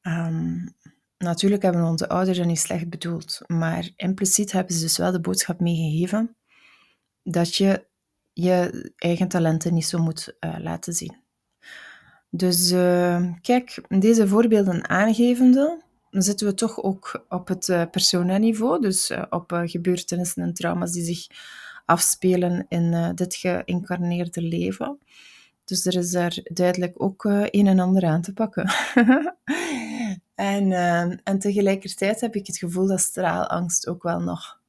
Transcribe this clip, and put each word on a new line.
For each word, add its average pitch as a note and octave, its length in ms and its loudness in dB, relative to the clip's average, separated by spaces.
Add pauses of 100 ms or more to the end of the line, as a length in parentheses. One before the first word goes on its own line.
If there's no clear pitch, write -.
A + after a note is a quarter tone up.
Ehm, E3 640 -4 (500)
natuurlijk G3 440 0
hebben F3 220 2
onze E3 260 0
ouders F#3 280 0
dat F3 100 0
niet E3 120 0
slecht E3 300 -4
bedoeld, E3+ 580 -8
maar E3+ 480 -2
impliciet F#3+ 560 0
hebben F#3 240 -2
ze E3 60 -2
dus D#3+ 160 0
wel F3 140 0
de F3+ 100 0
boodschap F3+ 380 -2
meegegeven E3+ 760 0 (880)
dat E3+ 320 0
je G3 300 2 (480)
je F3+ 600 0
eigen F3 320 0
talenten E3+ 460 0
niet D#3+ 120 0
zo E3+ 140 -2
moet, D#3+ 400 -2
eh, E3 200 -6
laten E3 340 -8
zien. - 220 -6 (1120)
Dus, F3+ 420 0
eh, F3+ 720 2
kijk, B3 460 -2
deze G#3+ 400 4
voorbeelden G3+ 600 2
aangevende, B3 960 4 (260)
dan F#3+ 120 0
zitten G3+ 260 0
we G3 60 0
toch A3 300 -4
ook - 460 -6
op F3+ 180 -6
het, F#3 220 -4
eh, E3+ 220 2
personaniveau, G#3+ 920 2
dus, F#3+ 280 0
eh, - 200 -4
op, E3+ 220 -4
eh, E3+ 140 0
gebeurtenissen F3+ 760 -2
en E3+ 100 -4
trauma's E3+ 380 -4
die F3 120 -4
zich E3+ 240 -6 (580)
afspelen F3+ 840 2
in, E3+ 260 0
eh, E3+ 200 0
dit F3+ 220 -4
geïncarneerde F3 1040 -4
leven. F#3 580 -4 (680)
Dus - 200 -4
er F3+ 100 0
is F3 160 0
daar F3 320 -2
duidelijk F3+ 600 -2
ook, F#3+ 220 -4
eh, G3+ 200 2
een G3+ 220 4
en F#3+ 120 6
ander F#3 260 4
aan E3 160 2
te F#3+ 120 -8
pakken. F#3 360 -4 (260)
<laughs> C4 440 4 (960)
En, G3 360 0
eh, F3 520 0
en G3 160 0
tegelijkertijd G3 840 0
heb A3+ 140 -4
ik G3 120 -6
het - 100 -8
gevoel F3+ 300 0
dat F#3+ 120 2
straalangst F3 880 -2
ook F3+ 160 -6
wel E3+ 160 -2
nog F3 500 -8